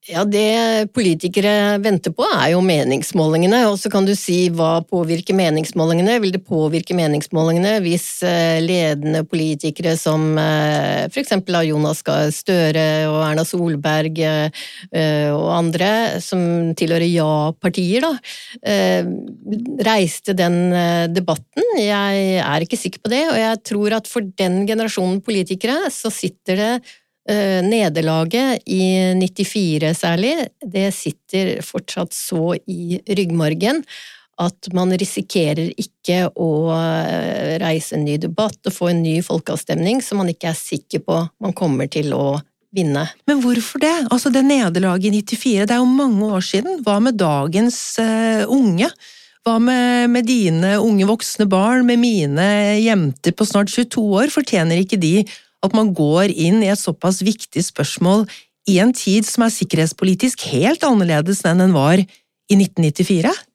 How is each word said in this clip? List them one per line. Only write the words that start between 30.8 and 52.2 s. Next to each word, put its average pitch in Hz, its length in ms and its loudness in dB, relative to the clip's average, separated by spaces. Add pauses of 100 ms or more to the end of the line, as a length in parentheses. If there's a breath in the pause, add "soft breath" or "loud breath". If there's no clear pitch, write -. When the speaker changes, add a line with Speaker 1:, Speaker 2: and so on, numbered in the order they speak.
Speaker 1:
sitter - 720 -4
fortsatt - 480 -8
så - 560 -4
i 175 400 -6
ryggmargen 180 800 0 (580 loud breath)
at 180 320 -6
man 185 160 0
risikerer 170 880 -2
ikke - 560 -2
å, 165 160 -2 (240)
eh, 160 880 -2
reise 160 320 -4
en 156 100 -2
ny 147 140 -2
debatt 170 480 -4
og 196 60 -4
få 175 180 -2
en 170 140 2
ny 160 180 0
folkeavstemning 170 800 -2
som 208 160 -4
man 180 140 0
ikke 170 180 -6
er 160 80 -4
sikker - 400 -8
på 165 320 -2 (100)
man 196 120 -4
kommer 139 360 -2
til 151 220 -4
å 139 320 -2 (320)
vinne. 160 340 0 (200)
Speaker 2:
Men 285 120 2
hvorfor 240 380 0
det? 302 320 0
Altså, 247 220 0
det 262 100 4
nederlaget 190 640 2
i 214 60 2
nittifire, 208 540 0
det 233 120 0
er - 20 2
jo 254 80 4
mange 254 380 2
år 196 180 0
siden. 294 400 -2
Hva 208 180 2
med 240 180 2
dagens, 170 840 0
eh, 220 460 0
unge? 226 440 2 (560 loud breath)
Hva 226 160 2
med, 247 480 2
med 240 160 2
dine 190 560 2
unge 208 240 4
voksne 214 420 0
barn, 226 380 4
med 240 140 4
mine 208 840 2